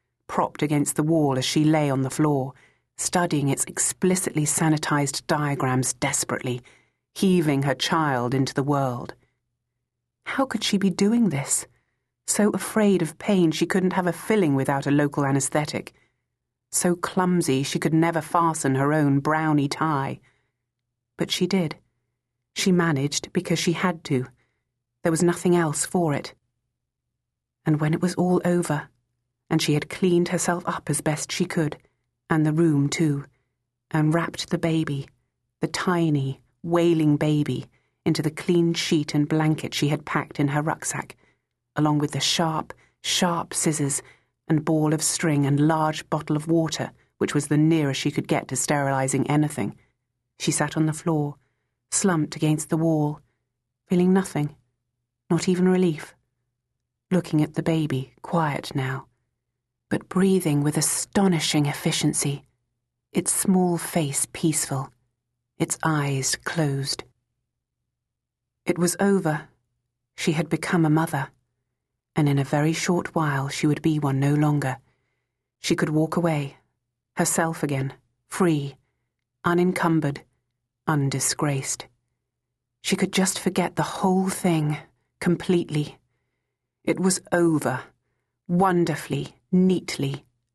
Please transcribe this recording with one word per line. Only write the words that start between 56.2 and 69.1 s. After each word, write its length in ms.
looking 300
at 120
the 80
baby, 500
quiet 500
now, 340
but 200
breathing 540
with 140
astonishing 920
efficiency, 800
its 200
small 440
face 560
peaceful, 600
its 260
eyes 520
closed. 680
It 140
was 220
over. 480